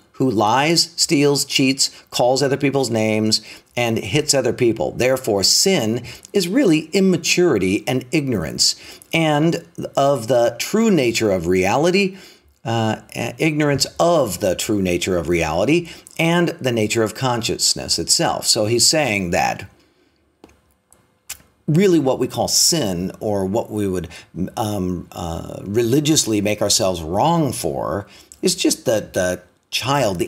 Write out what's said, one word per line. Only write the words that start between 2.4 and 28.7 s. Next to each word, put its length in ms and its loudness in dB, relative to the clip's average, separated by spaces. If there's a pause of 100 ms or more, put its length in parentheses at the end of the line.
other 140 0
people's 320 0
names, 520 0 (340)
and 220 -2
hits 360 -2
other 200 0
people. 380 0
Therefore, 520 0
sin 600 0 (280)
is 160 0
really 460 2
immaturity 960 2
and 240 -2
ignorance, 640 -2 (360)
and 540 2 (320)
of 300 2
the 320 2
true 320 2
nature 400 2
of 160 0
reality, 680 2 (460)
uh, 340 -2 (400)
ignorance 500 0 (120)
of 400 2
the 160 0
true 260 -2
nature 360 0
of 100 -4
reality 600 0 (300)
and 300 2 (120)
the 100 -2
nature 320 0
of 120 -2
consciousness 840 -2
itself." 480 0
So 200 0
he's 200 2
saying 460 0
that 360 -2 (2000)
really 320 4
what 200 0
we 80 -2
call 220 -4
sin, 640 0 (100)
or 240 -2
what 260 -2
we 160 -2
would, 220 -4 (480)
um, 560 -4
uh, 500 -8
religiously 800 2
make 200 0
ourselves 400 0
wrong 520 0
for, 540 -6 (340)
is 140 0
just 280 -2